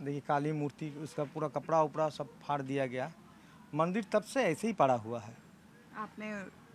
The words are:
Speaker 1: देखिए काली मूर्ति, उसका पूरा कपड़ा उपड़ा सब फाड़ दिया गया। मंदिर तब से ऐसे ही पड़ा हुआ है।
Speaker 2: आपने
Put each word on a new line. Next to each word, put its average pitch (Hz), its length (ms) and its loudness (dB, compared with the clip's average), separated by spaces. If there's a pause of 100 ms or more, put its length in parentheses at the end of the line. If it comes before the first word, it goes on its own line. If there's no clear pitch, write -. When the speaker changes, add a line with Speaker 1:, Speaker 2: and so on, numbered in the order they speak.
Speaker 1:
देखिए 143 260 -4
काली 147 240 2
मूर्ति, 151 380 -4 (140)
उसका 151 200 -4
पूरा 151 240 -4
कपड़ा 156 340 2
उपड़ा 156 280 2
सब 147 200 -8 (180)
फाड़ 143 140 0
दिया 135 240 0
गया। 127 260 -4 (640)
मंदिर 180 360 2
तब 214 120 4
से 254 200 0
ऐसे 175 240 2
ही 226 60 0
पड़ा 135 200 6
हुआ 117 260 -2
है। 110 180 -14 (600)
Speaker 2:
आपने 214 460 -8 (320)